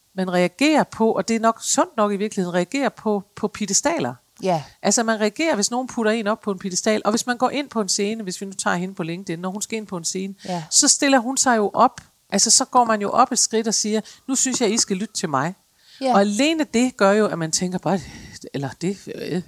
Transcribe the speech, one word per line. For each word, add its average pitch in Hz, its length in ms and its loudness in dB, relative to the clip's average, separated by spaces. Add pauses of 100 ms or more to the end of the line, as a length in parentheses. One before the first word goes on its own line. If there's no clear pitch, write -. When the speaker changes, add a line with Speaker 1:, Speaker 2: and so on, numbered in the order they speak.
(160)
Speaker 1:
man 185 180 -2
reagerer 208 500 4
på, 220 280 0
og - 160 -2
det 226 80 0
er 226 40 0
nok 226 240 0
sundt - 340 0
nok 208 160 2
i - 20 -2
virkeligheden, 190 400 -4
reagerer 220 340 0
på, 202 340 -4 (120)
på - 120 -4
piedestaler. 202 640 -2 (300)
Speaker 2:
Ja. 170 200 0 (180)
Speaker 1:
Altså, 208 220 2
man 220 160 0
reagerer, 220 360 0
hvis 202 160 -2
nogen 247 160 -4
putter 220 240 0
en 220 160 0
op 220 140 -2
på 208 100 -4
en 185 80 -4
piedestal, 202 460 0
og 208 60 0
hvis 233 160 -2
man 247 100 -2
går 247 120 2
ind 269 200 -4
på 226 120 -2
en 185 80 -2
scene, 214 340 -2
hvis 180 180 -8
vi 202 40 -8
nu 196 60 -10
tager 196 240 -2
hende 185 200 -4
på 180 80 -4
LinkedIn, 170 360 -8
når 185 100 -6
hun 202 120 -8
skal - 160 -8
ind 214 100 -10
på 190 100 -8
en 170 60 -10
scene, 190 300 -6 (120)
Speaker 2:
Ja. 175 260 -6
Speaker 1:
så 285 160 4
stiller 269 320 4
hun 254 180 -4
sig 247 200 4
jo 208 160 2
op. - 280 4 (280)
Altså, 202 200 2
så 247 160 4
går 247 200 4
man 220 160 0
jo 202 80 -2
op 254 220 4
et 233 80 0
skridt 226 280 0
og 214 60 0
siger, 214 280 0 (260)
"Nu 262 80 -2
synes 254 260 0
jeg, 214 100 2
I 226 60 0
skal 202 200 0
lytte 208 160 -8
til - 160 -4
mig." 143 240 0 (480)
Speaker 2:
Ja. 262 120 2
Speaker 1:
Og 202 80 6
alene 269 420 2 (100)
det 247 240 2
gør 196 140 6
jo, 208 160 4
at 165 120 -4
man 160 120 -4
tænker 180 260 -2
bare, 175 220 0 (540)
eller 139 160 -6 (120)
det, 190 160 -4 (180)
øh, 165 320 -6